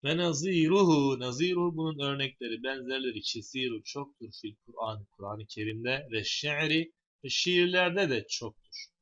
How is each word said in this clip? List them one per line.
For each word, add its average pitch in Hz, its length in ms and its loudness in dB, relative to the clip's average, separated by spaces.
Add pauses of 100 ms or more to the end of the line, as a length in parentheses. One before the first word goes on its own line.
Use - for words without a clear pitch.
Ve 151 120 0
naziruhu, 165 1000 4
naziruhu 165 580 0
bunun 160 220 -2
örnekleri, 135 640 -4
benzerleri 131 580 -4
kesiru 117 600 -4
çoktur 139 480 -10 (100)
fil 104 140 -10 (120)
Kur'an, 110 440 -8
Kur'an-ı 104 360 -10
Kerim'de 113 680 -6
ve 110 120 -2
şiiri 151 680 -2 (320)
ve 131 40 -8
şiirlerde 180 840 2
de 113 180 0
çoktur. - 580 -10 (160)